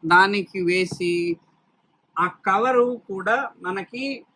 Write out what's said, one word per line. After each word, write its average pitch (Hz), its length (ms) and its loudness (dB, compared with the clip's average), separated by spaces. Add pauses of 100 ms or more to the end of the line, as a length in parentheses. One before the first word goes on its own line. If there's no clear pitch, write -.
దానికి 190 580 4
వేసి 175 720 -2 (800)
ఆ 175 80 0
కవరు 240 800 0
కూడా 208 420 -2 (120)
మనకి 233 640 -8 (120)